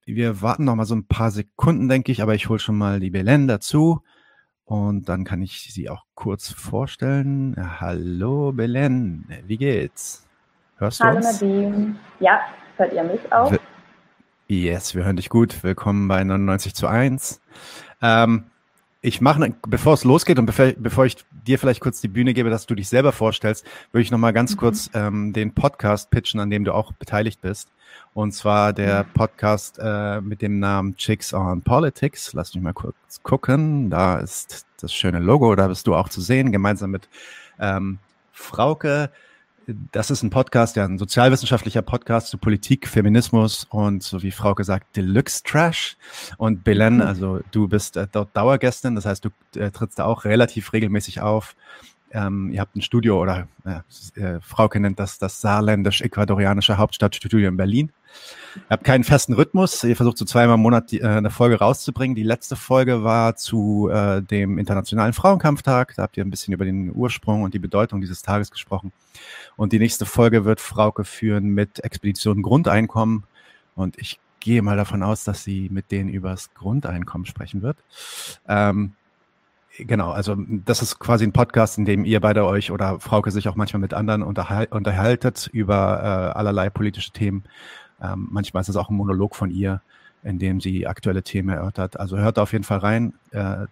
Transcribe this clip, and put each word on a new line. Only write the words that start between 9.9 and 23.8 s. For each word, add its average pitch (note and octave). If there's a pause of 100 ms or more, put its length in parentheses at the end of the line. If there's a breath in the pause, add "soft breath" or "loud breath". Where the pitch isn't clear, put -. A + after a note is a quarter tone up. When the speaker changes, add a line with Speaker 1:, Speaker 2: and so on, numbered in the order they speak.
Speaker 1:
Hörst G#2+
du A#3
Speaker 2:
Hallo A3
Speaker 1:
uns? A3
Speaker 2:
Nadim. G#3 (240)
Ja, F#3 (340)
hört F#3
ihr E3
mich F#3+
auch? A#3+
Speaker 1:
Wi-, - (880)
yes, F2
wir F#2
hören F#2+
dich F2+
gut. -
Willkommen G2+
bei F#2+
neunundneunzig F#2+
zu -
eins. B2+ (600 loud breath)
Ähm, A2+ (540)
ich -
mach C#3+
ne, D3 (100)
bevor D3+
es C3+
losgeht C3+
und A#2
bevor, C3
bevor A#2
ich -
dir B2+
vielleicht B2+
kurz -
die G#2+
Bühne A#2+
gebe, A#2
dass A2
du A2+
dich G2
selber C3
vorstellst, A2 (260 loud breath)